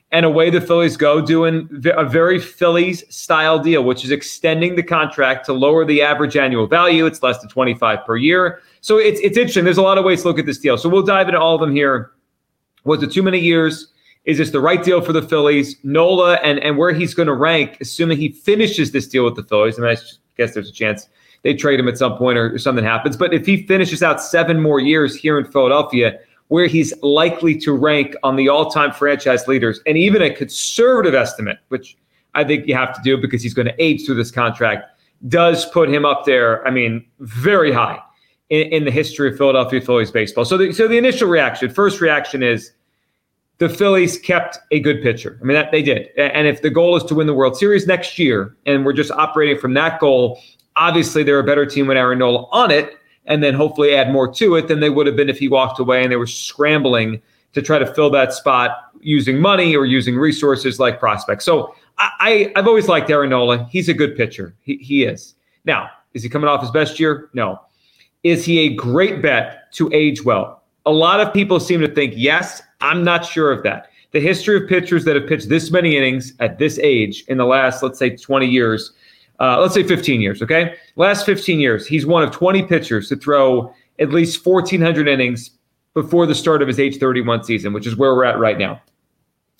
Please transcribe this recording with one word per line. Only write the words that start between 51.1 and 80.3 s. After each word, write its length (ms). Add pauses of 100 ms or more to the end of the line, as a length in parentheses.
they're 160
a 60
better 200
team 220
with 100
Aaron 220
Nola 320
on 220
it, 240 (300)
and 180
then 80
hopefully 420
add 160
more 220
to 240
it 100
than 140
they 80
would 180
have 80
been 140
if 100
he 80
walked 320
away 240
and 80
they 60
were 100
scrambling 920 (320)
to 80
try 180
to 160
fill 160
that 220
spot 580 (120)
using 360
money 380
or 80
using 320
resources 640
like 180
prospects. 460
So 300 (240)
I, 200
I, 380
I've 100
always 220
liked 220
Aaron 200
Nola. 400
He's 200
a 40
good 220
pitcher. 460
He, 160
he 260
is. 300 (320)
Now, 240 (240)
is 80
he 80
coming 180
off 140
his 80
best 280
year? 360
No. 260 (640)
Is 200
he 160
a 140
great 480
bet 520
to 180
age 320
well? 400 (220)
A 40
lot 300
of 120
people 280
seem 220
to 120
think 220
yes. 460 (180)
I'm 240
not 200
sure 280
of 100
that. 280 (220)
The 80
history 360
of 100
pitchers 380
that 100
have 140
pitched 220
this 200
many 260
innings 440
at 180
this 200
age 500
in 80
the 100
last, 360
let's 160
say, 180
twenty 300
years, 460 (460)
uh, 200
let's 140
say 100
fifteen 380
years, 220